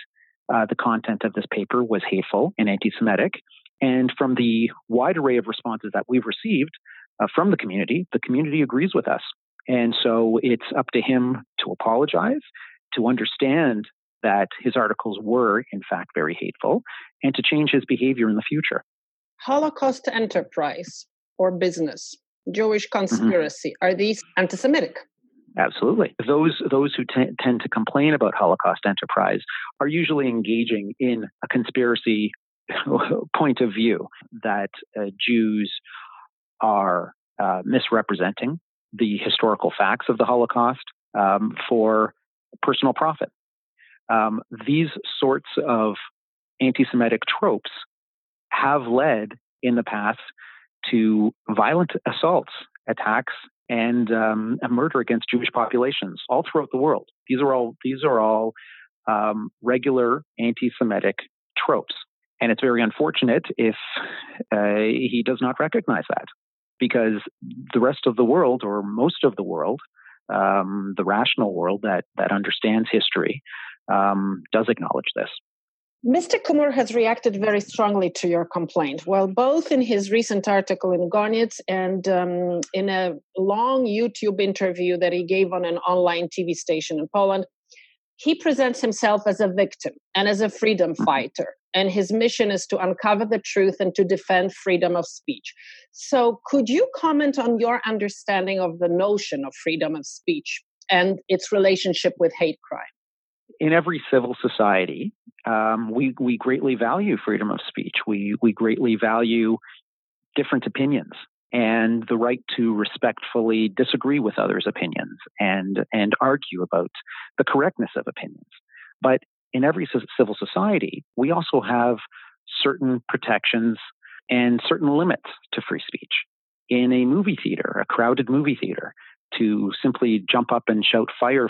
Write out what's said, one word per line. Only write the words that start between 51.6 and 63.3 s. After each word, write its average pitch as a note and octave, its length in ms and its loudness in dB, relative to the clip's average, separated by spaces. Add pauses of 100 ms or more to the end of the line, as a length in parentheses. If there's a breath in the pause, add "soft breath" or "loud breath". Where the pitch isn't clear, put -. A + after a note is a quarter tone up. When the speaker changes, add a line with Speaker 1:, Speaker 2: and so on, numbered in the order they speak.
Speaker 1:
assaults, D#3+ 460 0 (340)
attacks, A2+ 460 -2 (340)
and, A#2+ 440 0
um, A2 520 0
a B2+ 60 -2
murder C3 300 0
against - 300 -2
Jewish B2 220 0
populations A#2+ 800 -2
all C3+ 140 2
throughout D3 280 -2
the C3 60 -2
world. C#3+ 320 0 (180)
These C3 140 0
are C#3 120 2
all, B2 300 -2
these C3 200 -4
are C3 160 2
all, A2 340 2 (540 loud breath)
um, G#2+ 420 0 (120)
regular B2+ 600 2 (160)
anti-Semitic A#2 760 0 (420)
tropes. - 380 -2 (440)
And A#2+ 120 2
it's A2+ 100 -2
very A#2+ 220 2
unfortunate C3 600 0 (140)